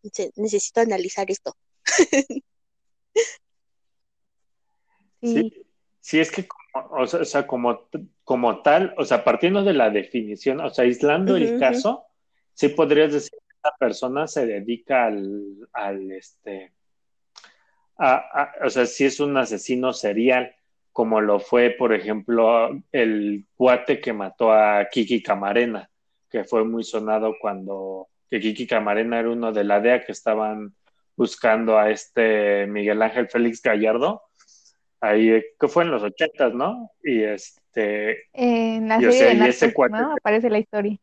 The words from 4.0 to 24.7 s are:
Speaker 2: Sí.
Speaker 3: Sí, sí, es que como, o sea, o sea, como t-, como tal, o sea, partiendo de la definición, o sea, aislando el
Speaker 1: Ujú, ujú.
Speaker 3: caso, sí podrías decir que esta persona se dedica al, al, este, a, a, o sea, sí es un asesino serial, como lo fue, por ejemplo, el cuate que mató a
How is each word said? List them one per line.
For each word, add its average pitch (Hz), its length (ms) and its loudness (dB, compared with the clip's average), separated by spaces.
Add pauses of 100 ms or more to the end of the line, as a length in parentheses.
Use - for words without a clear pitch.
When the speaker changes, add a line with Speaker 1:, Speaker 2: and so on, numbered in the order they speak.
Speaker 2:
Sí. 226 280 0
Speaker 3:
Sí, - 160 -20 (340)
sí, - 200 -2
es 151 120 0
que 190 160 -8
como, - 400 -14 (160)
o 120 40 0
sea, 170 140 -2
o 151 40 0
sea, 139 220 -2
como 120 400 -2
t-, - 200 -14 (160)
como 120 380 0
tal, 170 360 2
o 147 80 -2
sea, - 180 0
partiendo 180 400 2
de 196 100 2
la 120 160 4
definición, 107 720 -4
o 139 80 -6
sea, 127 160 0
aislando 147 500 2
el 226 180 2
Speaker 1:
Ujú, 240 80 -2
ujú. 254 220 2
Speaker 3:
caso, - 220 -4 (480)
sí 143 160 0
podrías 147 440 2
decir 147 180 -4
que - 240 -20
esta - 220 -4
persona 127 500 -4
se 135 180 -4
dedica 117 600 -2
al, 101 680 -8
al, 98 380 -8
este, 95 640 -18 (1200)
a, 131 180 4
a, - 500 -4
o 127 40 2
sea, 127 160 2
sí - 200 -2
es 135 140 0
un 143 180 0
asesino 123 560 -2
serial, 123 600 0 (360)
como 110 300 0
lo 104 180 2
fue, 120 320 2
por 120 220 0
ejemplo, 113 760 2 (220)
el 104 540 -2 (100)
cuate 127 440 2
que 120 140 -6
mató 107 380 0
a 104 400 4